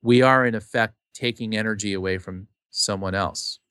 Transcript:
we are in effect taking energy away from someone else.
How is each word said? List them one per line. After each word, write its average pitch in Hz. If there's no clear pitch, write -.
we 120
are 131
in 117
effect 113
taking 117
energy 107
away 95
from 92
someone 95
else. -